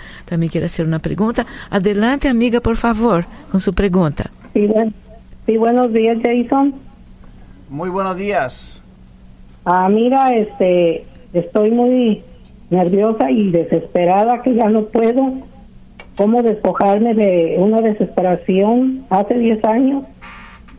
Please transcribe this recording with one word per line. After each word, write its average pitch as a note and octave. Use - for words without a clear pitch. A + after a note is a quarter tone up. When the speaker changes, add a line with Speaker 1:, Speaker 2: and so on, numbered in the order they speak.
Speaker 1:
también E3
quiere E3
hacer E3+
una D#3+
pregunta. G#3+
Adelante, G#3
amiga, A#3+
por A3+
favor, A3
con F#3+
su F#3+
pregunta. F3+
Speaker 2:
Sí, G#3
buen-, G#3+
sí, A3
buenos A#3+
días, A3+
Jason. B3
Speaker 3:
Muy D#3
buenos F#3
días. F#3
Speaker 2:
Ah, F#3
mira, B3
este, F3+
estoy G#3
muy A#3+
nerviosa G3+
y G#3+
desesperada F3+
que C4
ya A3+
no G#3+
puedo B3
cómo A3
despojarme G#3+
de F3+
una G#3+
desesperación. G#3
Hace G#3
diez A3+
años, C4